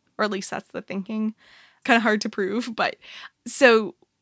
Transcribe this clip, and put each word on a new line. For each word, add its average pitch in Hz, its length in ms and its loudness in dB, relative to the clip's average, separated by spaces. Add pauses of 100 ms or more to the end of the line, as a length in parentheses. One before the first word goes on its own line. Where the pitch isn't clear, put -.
(180)
or 214 60 0
at 208 80 0
least 196 180 -6
that's - 200 -8
the 175 120 -10
thinking. 220 520 -6 (500)
Kinda 233 160 4
hard 214 200 2
to 220 80 -6
prove, 214 480 -4
but - 200 -2 (500)
so 226 480 4 (260)